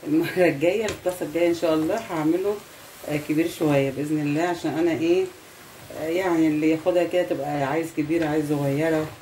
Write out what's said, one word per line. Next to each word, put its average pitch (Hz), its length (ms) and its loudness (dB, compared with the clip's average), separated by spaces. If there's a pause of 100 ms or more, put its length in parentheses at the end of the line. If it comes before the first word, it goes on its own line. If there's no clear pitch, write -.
المره 160 380 2
الجايه، 170 420 2
الطاسه 180 400 -4
الجايه 165 220 2
ان 170 60 2
شاء 165 200 0
الله 160 220 0
هعمله، 185 600 0 (520)
آه، 147 80 -2 (120)
كبير 160 200 0
شويه 143 420 2
باذن 147 300 -2
الله، 147 220 0
عشان 170 280 -2
انا 165 200 0
ايه، 170 340 2 (760)
آه، 156 100 -4
يعني 170 400 2
اللي 151 220 2
ياخدها 175 340 2
كده 175 180 0
تبقى 147 400 -2
عايز 160 340 -2
كبيره 156 300 0
عايز 151 220 0
صغيره. 151 580 0 (160)